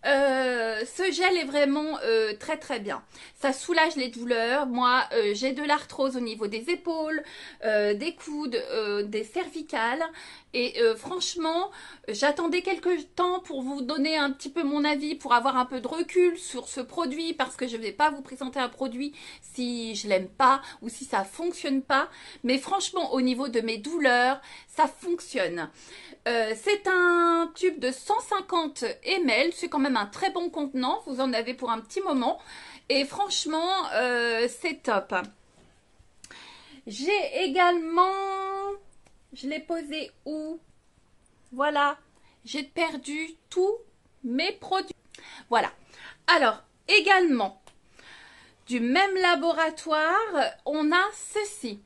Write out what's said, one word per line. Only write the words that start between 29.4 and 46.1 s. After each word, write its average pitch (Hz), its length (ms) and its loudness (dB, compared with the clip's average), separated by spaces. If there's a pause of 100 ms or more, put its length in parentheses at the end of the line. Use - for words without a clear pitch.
c'est - 160 -6
quand 302 80 -2
même 269 180 2
un 208 120 0
très 381 240 -2
bon 349 180 -4
contenant, 285 560 -2
vous 262 160 -4
en 262 120 0
avez 226 200 -2
pour 240 160 -6
un 226 100 -2
petit 226 220 -6
moment. 285 380 0 (500)
Et 277 160 4
franchement, 339 680 -2 (220)
euh, 233 540 2 (140)
c'est 320 200 -4
top. 208 320 0 (1700)
J'ai 311 560 -2
également, 381 1300 2 (600)
je - 140 -10
l'ai 302 120 -6
posé 302 500 -6 (160)
où ? 311 340 -8 (920)
Voilà, 285 480 2 (440)
j'ai 277 200 -6
perdu 320 720 -4 (160)
tous 392 240 2 (480)
mes 269 300 0
produits. 381 420 -4 (560)
Voilà. 220 200 4 (540)